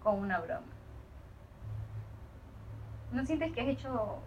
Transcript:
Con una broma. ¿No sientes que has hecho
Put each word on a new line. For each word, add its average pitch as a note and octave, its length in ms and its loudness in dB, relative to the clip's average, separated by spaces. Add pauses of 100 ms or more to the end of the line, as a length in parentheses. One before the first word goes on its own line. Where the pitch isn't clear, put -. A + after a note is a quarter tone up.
Con G#3 160 8
una G3 220 4
broma. - 260 -2 (2500)
¿No C4 120 4
sientes D#4+ 280 4
que - 100 0
has C4 60 4
hecho C4 580 4